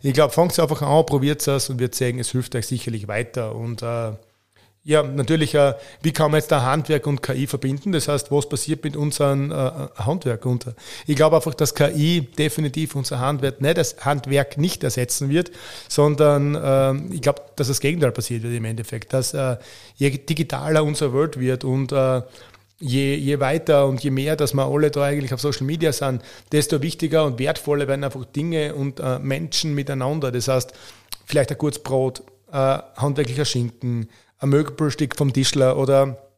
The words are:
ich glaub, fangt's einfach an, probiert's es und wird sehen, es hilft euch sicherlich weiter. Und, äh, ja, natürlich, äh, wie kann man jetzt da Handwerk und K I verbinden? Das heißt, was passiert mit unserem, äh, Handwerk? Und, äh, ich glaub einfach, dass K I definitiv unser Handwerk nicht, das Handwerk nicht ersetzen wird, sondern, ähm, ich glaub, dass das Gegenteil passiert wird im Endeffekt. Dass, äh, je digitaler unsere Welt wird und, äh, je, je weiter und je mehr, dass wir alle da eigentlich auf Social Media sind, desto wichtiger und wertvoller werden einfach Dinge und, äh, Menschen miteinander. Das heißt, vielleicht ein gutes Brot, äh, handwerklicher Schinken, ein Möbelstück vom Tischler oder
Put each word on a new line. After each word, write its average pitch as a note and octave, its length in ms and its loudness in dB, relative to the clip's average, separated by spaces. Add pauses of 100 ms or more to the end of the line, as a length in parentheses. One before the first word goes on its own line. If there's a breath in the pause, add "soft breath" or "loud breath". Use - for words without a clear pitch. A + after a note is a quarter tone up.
ich C#3 120 0
glaub, C#3+ 180 6
fangt's E3+ 260 2
einfach D3+ 240 0
an, D3+ 240 4
probiert's C#3+ 400 0
es C#3 240 0
und B2+ 80 -4
wird B2 160 -2
sehen, B2 240 -2
es - 140 -6
hilft B2+ 240 -2
euch A2+ 100 -2
sicherlich A2+ 400 -6
weiter. A2 480 -4
Und, A2+ 280 -8
äh, A#2 280 -4 (760 soft breath)
ja, D3+ 200 4
natürlich, C#3+ 500 0
äh, C#3+ 200 6 (280 loud breath)
wie D#3+ 100 2
kann D3+ 200 2
man D#3 80 6
jetzt D3+ 100 -8
da C#3+ 120 4
Handwerk D3 440 0
und C#3+ 160 -2
K C3 120 -4
I C3+ 120 -2
verbinden? C#3 460 -2
Das D3+ 160 0
heißt, C#3+ 240 -2
was C#3+ 160 2
passiert D3+ 340 -4
mit C#3+ 140 -4
unserem, C#3+ 560 0
äh, C3+ 180 -2 (240)
Handwerk? B2 500 -4
Und, B2 220 -2
äh, A#2 60 -10 (340 loud breath)
ich D3+ 80 0
glaub D#3 200 6
einfach, D#3+ 200 2
dass - 220 -2
K C#3+ 140 4
I D#3+ 320 2
definitiv D3+ 760 -2
unser C3 240 -4
Handwerk C3+ 400 -2
nicht, D#3+ 180 2
das - 260 -4
Handwerk C#3 540 0
nicht E3+ 240 0
ersetzen B2+ 480 -2
wird, F3 220 0 (360 loud breath)
sondern, D3 720 4
ähm, C3+ 520 2
ich D3+ 100 -6
glaub, - 320 -2
dass C3 140 -2
das C3+ 100 -2
Gegenteil D3 320 2
passiert A#2 320 -6
wird A#2+ 120 -6
im A2+ 100 -4
Endeffekt. A2+ 480 -6
Dass, C3 220 0
äh, C3 220 -2 (380 loud breath)
je C#3 160 2
digitaler D3 720 0
unsere D3 320 0
Welt D3+ 240 0
wird B2+ 240 -2
und, C3+ 300 -2
äh, C3 300 2 (580 loud breath)
je, C#3 340 0
je C#3 240 -2
weiter C#3+ 480 4
und C#3 160 -2
je C#3+ 80 0
mehr, C3+ 240 0
dass D3 180 0
wir C#3 120 2
alle C#3+ 260 2
da C#3+ 140 0
eigentlich C#3 280 -2
auf B2 80 -6
Social C#3 240 -2
Media D#3 280 0
sind, C3 300 -2 (280 loud breath)
desto D3 320 2
wichtiger D#3+ 420 0
und B2 140 -2
wertvoller C#3+ 480 -2
werden C#3 160 -2
einfach C3 220 -6
Dinge D3+ 500 -4
und, C#3 240 -4
äh, C3 220 -4
Menschen C#3+ 560 -2
miteinander. C#3 560 -2
Das B2 160 -2
heißt, B2+ 240 0 (520 loud breath)
vielleicht C#3+ 280 0
ein - 60 -8
gutes - 260 -4
Brot, C3 400 0 (260)
äh, C3+ 280 2 (180)
handwerklicher C#3 480 -2
Schinken, A#2+ 640 -2 (320 soft breath)
ein C#3+ 80 0
Möbelstück C#3+ 680 0
vom C#3 160 2
Tischler C3 440 4
oder C3+ 420 2 (200)